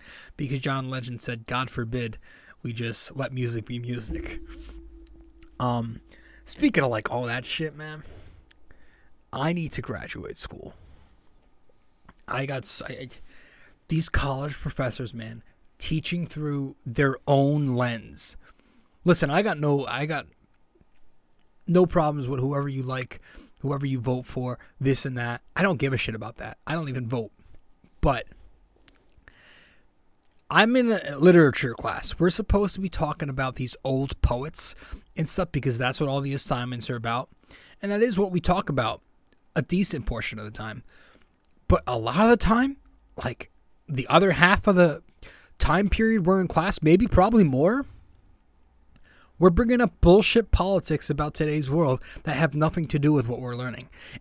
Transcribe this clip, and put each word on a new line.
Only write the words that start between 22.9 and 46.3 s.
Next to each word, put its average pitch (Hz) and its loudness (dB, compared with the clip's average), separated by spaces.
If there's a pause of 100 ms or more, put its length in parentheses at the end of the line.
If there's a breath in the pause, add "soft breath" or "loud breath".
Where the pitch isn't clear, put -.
whoever 139 -4
you 131 -2
vote 127 -2
for, 123 -8 (200 soft breath)
this 131 2
and 127 -6
that. 120 -6 (140)
I 175 0
don't 180 0
give 135 0
a 123 -2
shit 113 -4
about 110 -10
that. 113 -14 (100)
I 147 -4
don't 160 -4
even 127 -6
vote. 117 -4 (720)
But 127 2 (2250 soft breath)
I'm 214 6
in 240 4
a 151 -4
literature 147 8
class. - -6
We're 170 4
supposed 202 0
to 190 -8
be 190 -4
talking 147 -4
about 131 -6
these 123 -6
old 135 -2
poets - 0 (420 loud breath)
and 156 0
stuff - 0
because 127 -2
that's 127 -2
what 147 0
all 139 -2
the 139 -4
assignments 123 -4
are 123 -4
about. 117 -6 (520 soft breath)
And 202 -4
that 214 2
is 220 0
what 196 0
we 180 0
talk 185 0
about 120 -2 (540)
a 151 0
decent 170 -2
portion 113 -6
of 107 -14
the 110 -14
time. 110 -12 (840 soft breath)
But 175 4
a 123 -2
lot 117 -2
of 226 8
the 240 8
time, 254 2 (460)
like, - -8 (380)
the 135 -4
other 180 4
half 175 4
of 202 6
the 175 4 (560 soft breath)
time 180 2
period 220 2
we're 190 4